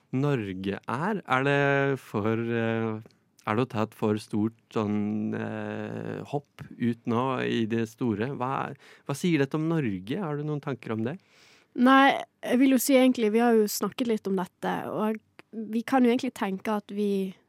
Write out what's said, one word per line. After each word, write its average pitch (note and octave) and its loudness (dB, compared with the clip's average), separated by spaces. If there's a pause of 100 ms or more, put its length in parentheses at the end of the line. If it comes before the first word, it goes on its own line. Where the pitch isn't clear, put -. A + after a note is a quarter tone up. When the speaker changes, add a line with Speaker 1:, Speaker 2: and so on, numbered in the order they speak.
(120)
Speaker 1:
Norge G2+ -2
er? E3+ -4
Er B2+ 2
det C#3 2
for, A2 -2
eh, A2+ -2 (460)
er G#2+ 0
det B2 2
å - -20
ta G#2+ -2
et A2 -4
for G#2+ 2
stort G#2+ -2 (180)
sånn, G#2+ -2
eh, A2 -8
hopp - -10 (160)
ut A#2+ 0
nå B2 0
i A#2+ -2
det A2+ -2
store? A#2 -2
Hva, C3 -4 (300)
hva C#3+ -4
sier E3 2
dette C3+ 2
om D#3 -2
Norge? A#2+ -2
Har D#3+ -4
du D3 -6
noen D3+ -4
tanker C3 -8
om A2 -2
det? C#3 -4 (560)
Speaker 2:
Nei, C4+ 6 (200)
jeg A#3+ 0
vil C4+ 6
jo C4 4
si C#4 2
egentlig, B3+ 4
vi A3+ 2
har A#3+ 4
jo A3 6
snakket G#3 -4
litt A3 -2
om G3 0
dette, F#3 -4
og G#3+ -2 (360)
vi A3 -6
kan C4 4
jo A#3+ 8
egentlig B3+ 0
tenke F#3+ -4
at G#3 -2
vi G3 -2 (140)